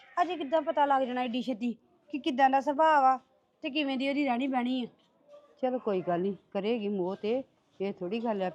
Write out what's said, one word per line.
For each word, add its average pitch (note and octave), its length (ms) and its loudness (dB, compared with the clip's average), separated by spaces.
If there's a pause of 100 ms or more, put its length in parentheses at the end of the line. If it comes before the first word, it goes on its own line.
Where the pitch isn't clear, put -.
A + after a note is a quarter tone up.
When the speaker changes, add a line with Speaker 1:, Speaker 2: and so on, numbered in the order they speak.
(220)
Speaker 1:
ਅਜੇ F4 140 0
ਕਿੱਦਾਂ D#4 260 0
ਪਤਾ D4 220 2
ਲੱਗ C4+ 180 2
ਜਾਣਾ B3 200 -2
ਏਡੀ A#3+ 200 -2
ਛੇਤੀ A#3+ 300 -4 (380)
ਕਿ D4 80 -8
ਕਿੱਦਾਂ C4 320 4
ਦਾ C4+ 100 4
ਸੁਭਾਅ D4+ 420 4
ਵਾ C4 140 6 (460)
ਤੇ D#4 80 -6
ਕਿਵੇਂ C4+ 280 -2
ਦੀ C4+ 100 -2
ਉਹਦੀ C#4+ 160 0
ਰਹਿਣੀ B3+ 220 0
ਬਹਿਣੀ B3+ 380 -2
ਆ। - 20 -8 (760)
Speaker 2:
ਚਲੋ B3+ 160 0
ਕੋਈ G3 220 -2
ਗੱਲ F3 200 -2
ਨਹੀਂ, G3 140 -2 (180)
ਕਰੇਗੀ G3+ 360 -2
ਮੋਹ G3 280 -2
ਤੇ, A#3+ 260 -2 (380)
ਇਹ G3 120 -4
ਥੋੜ੍ਹੀ F#3+ 320 -6
ਗੱਲ G#3 180 -2
ਆ F3+ 120 -2